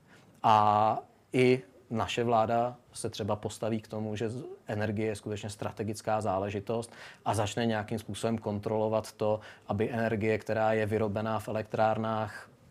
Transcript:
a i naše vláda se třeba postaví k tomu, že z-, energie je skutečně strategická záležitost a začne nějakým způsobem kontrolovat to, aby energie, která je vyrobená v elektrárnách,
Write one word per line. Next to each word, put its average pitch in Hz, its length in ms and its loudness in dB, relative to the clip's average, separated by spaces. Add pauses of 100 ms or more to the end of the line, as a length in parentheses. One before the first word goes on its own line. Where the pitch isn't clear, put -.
(440)
a 107 540 6 (360)
i 127 280 6 (280)
naše 113 340 -2
vláda 117 520 2 (180)
se - 160 -6
třeba 104 260 -2
postaví 110 460 -4
k - 60 -16
tomu, 107 280 -6
že 110 140 -2
z-, 127 160 -8 (220)
energie 107 400 -2
je 104 80 -2
skutečně 104 340 -8
strategická 107 720 -4
záležitost 104 680 -2 (340)
a 113 80 0
začne 110 320 -2
nějakým 110 340 -2
způsobem 113 380 -4
kontrolovat 107 760 -2
to, 107 280 0 (280)
aby 107 240 0
energie, 110 460 0
která 110 360 0
je 110 120 2
vyrobená 107 540 0
v - 80 -12
elektrárnách, 110 1000 -2 (240)